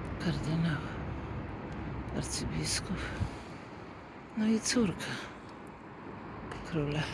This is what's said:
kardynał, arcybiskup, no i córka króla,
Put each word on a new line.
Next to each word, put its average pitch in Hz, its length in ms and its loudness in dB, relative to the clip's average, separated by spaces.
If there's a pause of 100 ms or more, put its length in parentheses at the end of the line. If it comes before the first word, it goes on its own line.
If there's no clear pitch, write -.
(240)
kardynał, 160 540 4 (1400)
arcybiskup, - 840 0 (1400)
no 214 100 6
i 220 140 8
córka - 520 4 (1600)
króla, 151 320 2 (120)